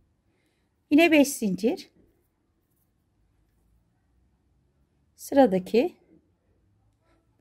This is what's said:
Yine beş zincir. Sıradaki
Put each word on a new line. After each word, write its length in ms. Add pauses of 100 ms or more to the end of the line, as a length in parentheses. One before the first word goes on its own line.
(920)
Yine 200
beş 160
zincir. 600 (3250)
Sıradaki 800 (1500)